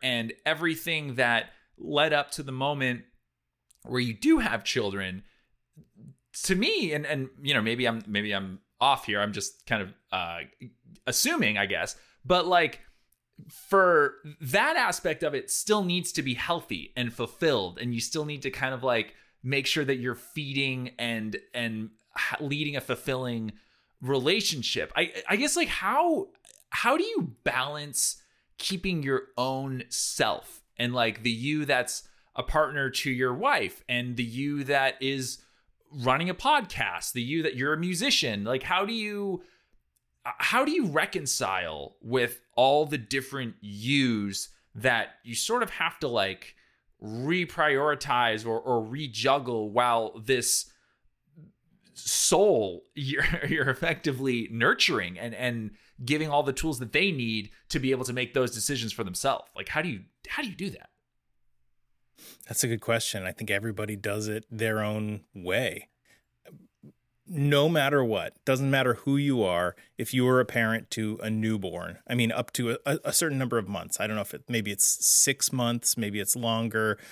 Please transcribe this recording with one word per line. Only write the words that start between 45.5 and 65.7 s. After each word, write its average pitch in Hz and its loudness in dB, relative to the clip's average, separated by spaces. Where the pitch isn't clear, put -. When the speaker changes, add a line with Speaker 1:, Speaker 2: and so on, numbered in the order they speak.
Speaker 1:
of 202 -2
have - -4
to, 151 -2
like, 98 -2
reprioritize 139 0
or, 113 0
or 120 0
rejuggle 123 0
while 117 2
this 120 0
soul 147 2
<laughs> - -20
you're, 139 -2
you're 143 0
effectively 131 0
nurturing 113 2
and, 117 -8
and 117 -4
giving 151 0
all 147 4
the 135 0
tools 143 -2
that 120 -10
they 185 4
need 113 -4
to - -2
be 131 0
able 127 0
to 123 -4
make 123 -4
those 127 2
decisions 117 -4
for 117 -4
themselves? - -2
Like, - -8
how 156 -2
do 170 -2
you, 123 -8
how - -6
do 240 -6
you 170 -10
do 190 -6
that? - -16
Speaker 2:
That's - -2
a 131 0
good 113 -2
question. 110 -2
I 92 -6
think 104 -8
everybody 104 -2
does 104 -4
it 107 -6
their 110 0
own 107 -4
way. 95 -2